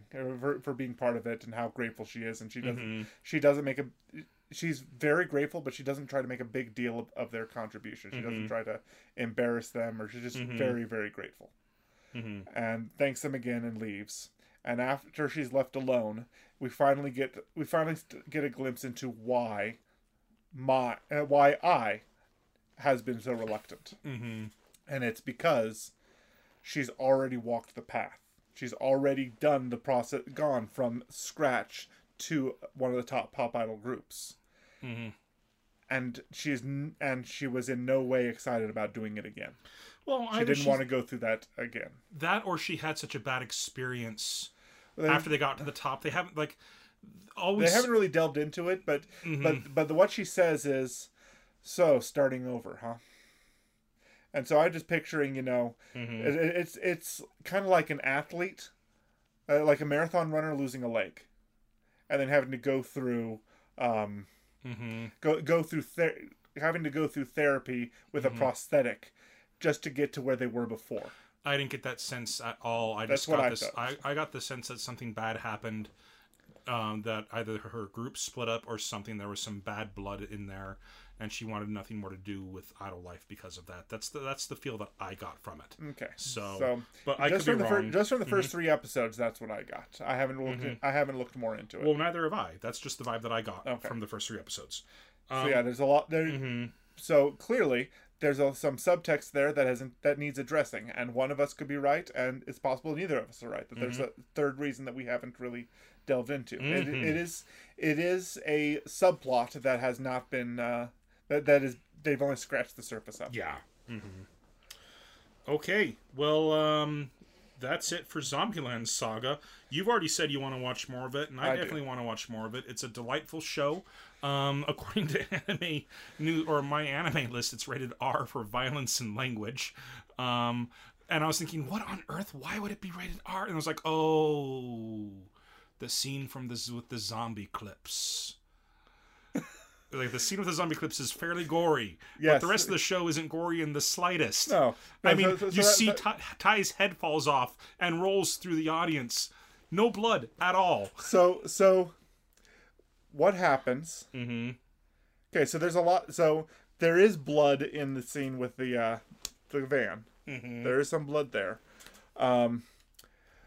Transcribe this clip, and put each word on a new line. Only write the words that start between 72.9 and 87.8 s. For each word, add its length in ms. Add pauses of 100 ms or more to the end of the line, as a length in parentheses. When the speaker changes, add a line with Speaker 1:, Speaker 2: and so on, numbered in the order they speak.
Speaker 2:
I 120
Speaker 1:
That's 160
Speaker 2:
just 60
Speaker 1:
what 80
Speaker 2:
got 100
Speaker 1:
I 40
Speaker 2:
this. 100
Speaker 1:
felt. 180
Speaker 2:
I, 260
I 100
got 180
the 80
sense 280
that 120
something 320
bad 260
happened, 500 (760)
um, 360
that 300
either 260
her 280
group 320
split 300
up 180
or 100
something. 420
There 100
was 120
some 200
bad 340
blood 360
in 160
there, 300 (420)
and 140
she 140
wanted 240
nothing 280
more 120
to 80
do 240
with 380
idol 200
life 280
because 280
of 100
that. 220
That's 220
the, 80
that's 280
the 100
feel 220
that 120 (100)
I 140
got 240
from 240
it. 140 (160)
Speaker 1:
Okay. 240
Speaker 2:
So, 420
Speaker 1:
So, 240 (240)
Speaker 2:
but 120
I 120
Speaker 1:
just 160
Speaker 2:
could 60
Speaker 1:
from 60
Speaker 2:
be 40
Speaker 1:
the 60
fir-, 120